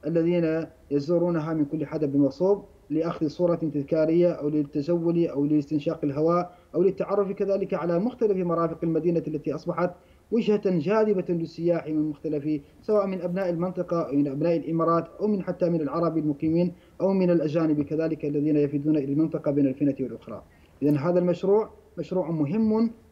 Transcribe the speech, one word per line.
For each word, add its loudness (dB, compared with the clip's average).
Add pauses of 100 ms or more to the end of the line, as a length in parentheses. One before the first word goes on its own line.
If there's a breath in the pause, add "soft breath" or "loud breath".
الذين 0 (240)
يزورونها 0
من 0
كل -6
حدب -4
وصوب 2 (240)
لأخذ -2
صورة 0
تذكارية 2
أو -4
للتجول 0
أو -2
لاستنشاق 0
الهواء 0 (200 loud breath)
أو 2
للتعرف 0
كذلك -2
على 0
مختلف 0
مرافق 0
المدينة 0
التي -4
أصبحت -2 (400 soft breath)
وجهة 2
جاذبة 2
للسياح -2
من 0
مختلف، -4 (200 loud breath)
سواء 2
من -4
أبناء -2
المنطقة -2
أو -4
من 2
أبناء 0
الإمارات 0 (120)
أو 0
من 0
حتى 0
من 0
العرب 0
المقيمين 0 (300 loud breath)
أو 2
من 2
الأجانب 2
كذلك -2
الذين 0
يفيدون 2
إلى -2
المنطقة 0
بين 2
الفينة 0
والأخرى. -8 (380 soft breath)
إذن 2
هذا 2
المشروع 2 (280)
مشروع -4
مهم 2 (200)